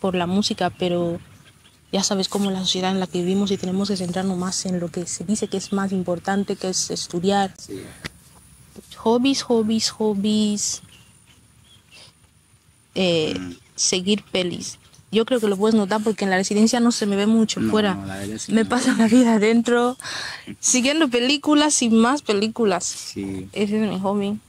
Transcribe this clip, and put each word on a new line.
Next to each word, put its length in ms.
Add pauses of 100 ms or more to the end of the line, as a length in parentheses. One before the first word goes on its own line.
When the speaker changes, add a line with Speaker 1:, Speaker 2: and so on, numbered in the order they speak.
Speaker 1:
por 160
la 100
música, 500
pero 420 (720)
ya 100
sabes 260
cómo 220
la 100
sociedad 300
en 80
la 80
que 140
vivimos 320
y 60
tenemos 300
que 80
centrarnos 400
más 300
en 140
lo 80
que 180
se 180
dice 220
que 120
es 140
más 200
importante, 640
que 140
es 200
estudiar. 680
Speaker 2:
Sí. 220 (1160)
Speaker 1:
Hobbies, 480
hobbies, 460
hobbies. 920 (2000)
Eh, 440
Speaker 2:
Mm. 140 (240)
Speaker 1:
seguir 560
pelis. 460 (340)
Yo 140
creo 140
que 80
lo 80
puedes 200
notar 260
porque 220
en 60
la 60
residencia 440
no 100
se 160
me 100
ve 100
mucho 340
Speaker 2:
No, 100
Speaker 1:
fuera. 240
Speaker 2:
no, 120
la 100
verdad 180
es 120
que 60
Speaker 1:
Me 120
Speaker 2:
no. 40
Speaker 1:
paso 300
la 80
vida 280
adentro, 600 (640)
siguiendo 500
películas 760
y 80
más 320
películas. 640
Speaker 2:
Sí. 680
Speaker 1:
Ese 300
es 80
mi 100
hobby. 380 (100)